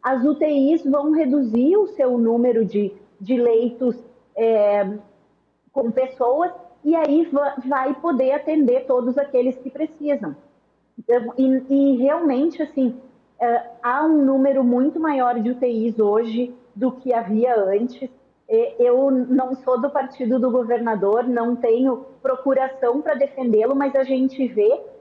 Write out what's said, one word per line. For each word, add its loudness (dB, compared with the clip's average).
As 0
U 2
T -2
Is 2
vão 0
reduzir 2
o 2
seu 0
número 2
de, -2
de -2
leitos, 0
é, 2
com -2
pessoas, -2
e 2
aí 2
va-, -2
vai -2
poder 0
atender 2
todos 0
aqueles 0
que -14
precisam. -4
Então, -2
e, 2
e 4
realmente, 0
assim, -2
é, 0
há -2
um 4
número 2
muito 2
maior 0
de -2
U -2
T -2
Is -2
hoje 0
do 0
que -6
havia 0
antes. -2
É, 0
eu 2
não 0
sou -2
do -2
partido -4
do 0
governador, 0
não -2
tenho 0
procuração -2
pra -2
defendê-lo, 0
mas 0
a 2
gente -2
vê 0